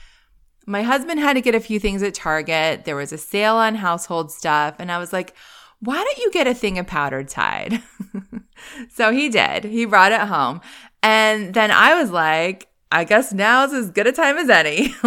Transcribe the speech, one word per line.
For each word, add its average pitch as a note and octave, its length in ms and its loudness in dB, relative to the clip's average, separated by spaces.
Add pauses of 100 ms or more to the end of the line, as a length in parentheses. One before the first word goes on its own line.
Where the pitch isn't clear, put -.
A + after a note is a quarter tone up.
(680)
My G3+ 160 -4
husband C#4 380 -2
had C#4+ 140 2
to C4 60 0
get A#3+ 140 2
a A3+ 60 2
few A3 180 -4
things G3 240 -4
at G3 120 -4
Target. D#3 680 -2
There D3+ 120 -6
was C#3+ 160 -8
a D#3 60 -10
sale G#3+ 380 0
on A3 200 2
household F3 560 -4
stuff, D3+ 460 -2
and F3 120 -10
I F3 80 -4
was F3 140 -10
like, F3 220 -6 (460)
"Why B3 160 -6
don't C5 220 -4
you A#4+ 140 0
get D#4+ 140 0
a B3 80 0
thing G3 240 -4
of F3+ 80 -6
powdered C#3+ 420 -6
Tide?" G1+ 540 -4 (300)
<laughs> G3 100 -12 (680)
So A3 200 0
he C#4 200 -2
did. A#2 340 0
He A3+ 220 -4
brought G3+ 260 6
it A3+ 80 0
home. E3 400 -2 (420)
And G#3+ 520 2
then G#3+ 160 4
I B3 240 6
was D4+ 160 2
like, E3+ 580 0 (240)
"I E3+ 120 2
guess G#3+ 280 2
now's A#3+ 400 2
as A#3+ 180 -4
good G3 160 0
a B3+ 60 2
time C#4+ 240 0
as D#4+ 140 0
any. D#3+ 440 2 (120)